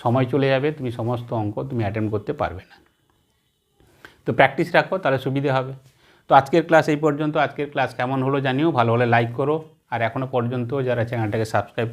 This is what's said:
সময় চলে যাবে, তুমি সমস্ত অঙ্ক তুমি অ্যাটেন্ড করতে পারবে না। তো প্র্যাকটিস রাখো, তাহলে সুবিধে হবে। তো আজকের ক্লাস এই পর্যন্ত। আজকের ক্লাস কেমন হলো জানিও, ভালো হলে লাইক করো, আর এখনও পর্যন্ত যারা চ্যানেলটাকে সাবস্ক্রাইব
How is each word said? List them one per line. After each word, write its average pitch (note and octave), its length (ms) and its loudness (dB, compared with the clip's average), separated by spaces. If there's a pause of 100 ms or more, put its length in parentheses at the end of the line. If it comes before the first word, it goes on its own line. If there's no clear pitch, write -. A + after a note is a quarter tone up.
সময় B2+ 300 2
চলে C3+ 220 2
যাবে, C3 140 0 (100)
তুমি C3 120 -6 (100)
সমস্ত A#2+ 300 -4 (120)
অঙ্ক G#2 140 -4 (140)
তুমি B2 160 -4
অ্যাটেন্ড G#2+ 280 -2
করতে G#2 180 -4 (100)
পারবে F2 280 -6
না। - 60 -20 (1500)
তো - 120 -4
প্র্যাকটিস C#3+ 400 2
রাখো, D3+ 260 2
তাহলে C3+ 220 2
সুবিধে C#3 320 -2
হবে। C3 160 -6 (540)
তো - 120 -2
আজকের D#3+ 280 4
ক্লাস D#3+ 260 6
এই D3 120 0
পর্যন্ত। D3+ 280 0 (120)
আজকের C#3 280 -4
ক্লাস C3 240 0
কেমন C3 280 -2
হলো C#3 120 0 (100)
জানিও, C#3 240 0
ভালো A#2+ 220 2
হলে A#2+ 220 2
লাইক A#2+ 240 2
করো, C#3+ 160 0 (380)
আর A#2 140 -2
এখনও C3 280 -6
পর্যন্ত A#2+ 340 -2 (180)
যারা A#2+ 220 0
চ্যানেলটাকে A2+ 440 -2
সাবস্ক্রাইব A2+ 400 -2